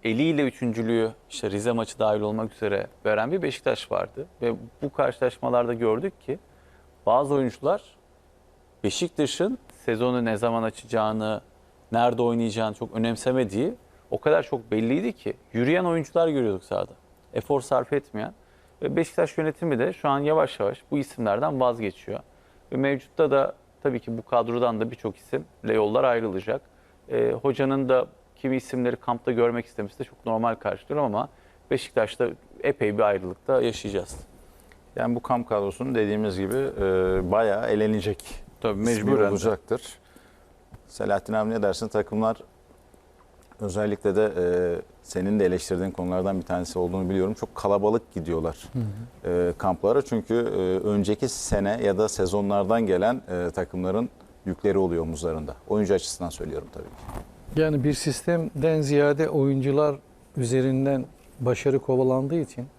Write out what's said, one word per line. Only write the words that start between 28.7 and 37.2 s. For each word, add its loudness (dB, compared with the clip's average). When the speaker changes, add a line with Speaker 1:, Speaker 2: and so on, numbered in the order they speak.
Speaker 1:
kampta -4
görmek 2
istemesi -10
de -6
çok -16
normal 0
karşılıyorum -4
ama -2
Beşiktaş'ta 0
epey 0
bir 4
ayrılıkta 0
yaşayacağız. -4
Speaker 2:
Yani 0
bu -4
kamp -2
kadrosunun -2
dediğimiz 0
gibi, 0
e, -4